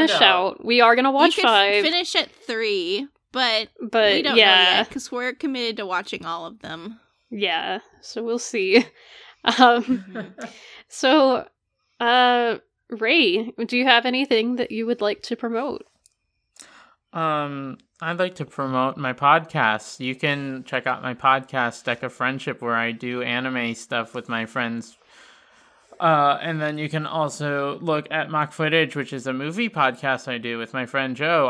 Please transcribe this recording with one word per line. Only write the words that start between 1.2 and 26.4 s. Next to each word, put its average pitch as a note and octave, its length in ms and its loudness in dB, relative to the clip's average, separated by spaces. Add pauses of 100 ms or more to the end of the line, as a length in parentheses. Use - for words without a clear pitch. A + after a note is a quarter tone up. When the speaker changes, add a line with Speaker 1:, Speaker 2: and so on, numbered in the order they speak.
Speaker 3:
You G#4 60 0
could C#4 60 4
Speaker 1:
five. A#3 360 4
Speaker 3:
finish E4+ 320 0
at E4 140 -2
three, G#3+ 760 -4 (260)
but A3+ 360 -2 (120)
Speaker 1:
But, G#3+ 340 2
Speaker 3:
we A#3 80 0
don't C#4 140 2
Speaker 1:
yeah. G#3 180 8
Speaker 3:
know F#3 240 6
yet, - 120 -2
'cause - 220 -10
we're B3 220 -4
committed B3 440 -6
to G#3+ 80 -8
watching F#3 400 -6
all E3+ 200 -8
of - 140 -18
them. E3 400 -14 (300)
Speaker 1:
Yeah, F#3+ 500 -4 (200)
so - 220 -10
we'll A#3 160 -4
see. A3 520 2
<laughs> - 40 -20 (500)
Um, A#3+ 400 4
Speaker 3:
Mm-hmm. F#3+ 600 -8 (440)
Speaker 1:
so, C4+ 580 4 (540)
uh, A#3+ 560 4 (340)
Ray, A3+ 600 2 (120)
do B3 120 -4
you B3 80 2
have A#3+ 200 4
anything B3 520 0
that B3+ 160 -6
you A3 140 -6
would A#3+ 140 -4
like G#3 220 -2
to - 140 -8
promote? A#3 500 -6 (1300)
Speaker 2:
Um, D3 640 -4 (220)
I'd E3+ 180 -6
like F#3 180 -2
to D3+ 80 -8
promote C3 520 -2
my C3+ 160 -4
podcast. C#3+ 880 0
You B2+ 160 -6
can C3+ 480 -4
check B2+ 240 -6
out B2 140 -4
my B2+ 120 -6
podcast, C3 720 0
Deck A#2+ 180 -4
of B2 100 -8
Friendship, C3 480 -6
where A#2 140 -2
I A#2 180 -2
do B2 300 -8
anime B2 540 -4
stuff A#2 380 -6
with B2 140 -10
my A2+ 180 -4
friends. A#2 500 -6 (1040)
Uh, D3 420 4